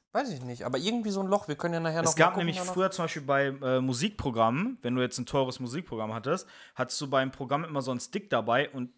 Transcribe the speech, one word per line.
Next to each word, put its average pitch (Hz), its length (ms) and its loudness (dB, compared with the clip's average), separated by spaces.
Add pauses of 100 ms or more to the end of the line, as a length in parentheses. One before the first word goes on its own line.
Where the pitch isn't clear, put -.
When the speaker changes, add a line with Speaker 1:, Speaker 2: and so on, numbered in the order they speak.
(120)
Speaker 1:
Weiß 254 180 -2
ich 143 120 -8
nicht, 123 220 -10
aber 127 140 -2
irgendwie 214 320 0
so 196 100 0
ein 190 60 0
Loch, 202 220 2
wir 147 80 -4
können 170 180 -2
ja 165 60 -2
nachher 165 200 0
Speaker 2:
Es 165 100 4
Speaker 1:
noch - 40 2
mal - 40 4
Speaker 2:
gab 165 120 8
Speaker 1:
gucken 185 100 -2
Speaker 2:
nämlich 170 180 0
Speaker 1:
danach. 180 140 -2
Speaker 2:
früher 190 180 2
zum 180 140 -2
Beispiel 160 180 -6
bei, 139 240 4
äh, 135 340 2
Musikprogrammen, 131 1040 2
wenn 120 120 0
du 127 80 2
jetzt 123 160 -2
ein 123 80 -6
teures 131 340 0
Musikprogramm 117 540 -6
hattest, 135 320 -2 (280)
hattest - 260 -2
du 147 100 -4
beim 131 200 2
Programm 143 340 -4
immer 151 180 -4
so 127 80 -4
einen 123 100 -2
Stick - 300 -6
dabei 120 400 2
und 127 280 -8